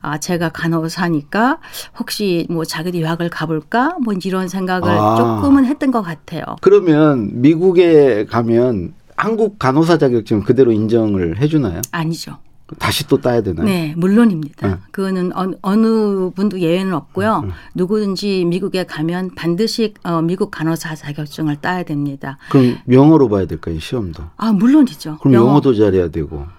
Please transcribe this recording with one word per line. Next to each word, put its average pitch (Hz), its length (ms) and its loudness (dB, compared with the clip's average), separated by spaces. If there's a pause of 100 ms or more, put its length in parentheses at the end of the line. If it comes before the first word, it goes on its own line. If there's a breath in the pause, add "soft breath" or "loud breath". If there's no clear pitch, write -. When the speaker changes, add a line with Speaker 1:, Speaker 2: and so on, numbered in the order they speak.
Speaker 1:
아, 151 180 -8
제가 170 320 -4
간호사니까 165 1080 -2 (400 loud breath)
혹시 190 500 -4
뭐 165 160 -4
자기도 175 340 -6
유학을 165 300 -2
가볼까? 190 760 -4
뭐 214 100 -2 (100)
이런 185 220 -4
생각을 180 420 -4
Speaker 2:
아. - 280 2
Speaker 1:
조금은 269 480 4
했던 277 260 -2
것 233 120 0
같아요. 165 420 -10 (160)
Speaker 2:
그러면 156 720 4 (100)
미국에 160 840 4
가면 117 680 0 (220)
한국 214 420 -2
간호사 160 400 2
자격증 117 460 0
그대로 120 260 4
인정을 104 680 0
해주나요? 143 420 0 (100)
Speaker 1:
아니죠. 160 460 -6 (420)
Speaker 2:
다시 - 300 -4
또 135 120 2
따야 120 220 0
되나요? 92 220 -4
Speaker 1:
네, 170 320 -2
물론입니다. 180 720 0
Speaker 2:
네. 95 80 -2 (160)
Speaker 1:
그거는 190 420 -4
어느, 185 280 -4
어느 208 680 0
분도 190 300 -4
예외는 180 340 0
없고요. 190 480 -2
Speaker 2:
네, 104 60 -8
네. 90 40 -8 (220 loud breath)
Speaker 1:
누구든지 196 680 -2
미국에 185 400 -2
가면 175 520 -6
반드시, 208 580 -2 (100)
어, 170 160 -2
미국 185 300 -2
간호사 160 460 -4
자격증을 147 600 -6
따야 180 280 -6
됩니다. 143 540 -8 (120)
Speaker 2:
그럼 127 260 4 (140)
영어로 139 380 6
봐야 98 180 0
될까요, 82 340 -8
시험도? 92 420 -8 (140)
Speaker 1:
아, 226 160 -2
물론이죠. 214 680 2
Speaker 2:
그럼 135 160 4
Speaker 1:
영어. 117 140 6
Speaker 2:
영어도 139 260 4
잘해야 95 360 2
되고. 78 340 -8 (140)